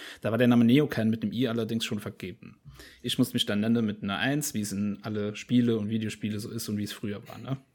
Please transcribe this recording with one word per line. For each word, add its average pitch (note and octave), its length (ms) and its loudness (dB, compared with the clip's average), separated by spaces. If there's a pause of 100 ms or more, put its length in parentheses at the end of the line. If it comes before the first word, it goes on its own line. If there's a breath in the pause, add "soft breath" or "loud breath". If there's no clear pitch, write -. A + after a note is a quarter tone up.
(220 loud breath)
Da G#2+ 80 -2
war A2+ 80 2
der B2 100 6
Name A#2+ 160 8
Neokain A#2+ 460 4
mit A2 120 -2
dem G2+ 100 -2
I A#2+ 160 0
allerdings A2+ 360 -2
schon G#2 160 -4
vergeben. - 560 -12 (460 loud breath)
Ich - 160 -2
muss B2 160 2
mich A#2 120 0
dann G#2 140 0
nennen A2+ 260 2
mit G2+ 160 -4
einer G2 160 -2
Eins, C#3 360 0
wie G#2+ 80 -2
es G2 100 -6
in G2+ 300 -2
alle G#2 340 -4
Spiele A#2+ 420 2
und G#2 120 -4
Videospiele G#2+ 500 -4
so - 100 -10
ist A2+ 180 -8
und G#2 100 -2
wie G#2 60 -2
es G2 80 -6
früher - 360 -8
war, - 100 -14
ne? B2+ 200 -6 (160)